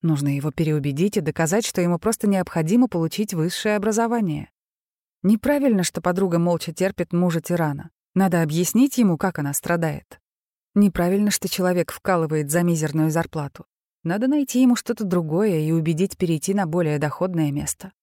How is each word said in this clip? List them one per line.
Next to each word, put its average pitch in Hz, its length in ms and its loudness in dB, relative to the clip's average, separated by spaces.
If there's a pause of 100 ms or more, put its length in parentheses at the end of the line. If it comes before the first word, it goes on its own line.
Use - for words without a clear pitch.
Нужно 143 340 0
его 143 160 -4
переубедить 151 640 0
и 202 40 2
доказать, 160 460 0
что - 160 -2
ему 175 160 0
просто 220 280 -2
необходимо 196 640 2
получить 180 460 -2
высшее 180 420 -2
образование. 208 720 -2 (720)
Неправильно, 226 600 2
что - 180 -4
подруга 180 380 0
молча 170 340 0
терпит 180 400 -2
мужа-тирана. 165 800 0 (240)
Надо 180 280 4
объяснить 175 540 2
ему, 196 220 2
как 185 200 -2
она 143 140 -4
страдает. 165 680 -4 (540)
Неправильно, 202 560 4
что - 180 -4
человек 180 420 0
вкалывает 156 600 -2
за 175 120 2
мизерную 156 480 0
зарплату. 156 560 -6 (380)
Надо 208 240 -2
найти 269 340 0
ему 247 140 6
что-то - 280 -6
другое 175 540 0
и 156 140 0
убедить 165 440 0
перейти 170 380 -2
на 202 120 0
более 151 340 0
доходное 156 500 -2
место. 147 420 -8 (100)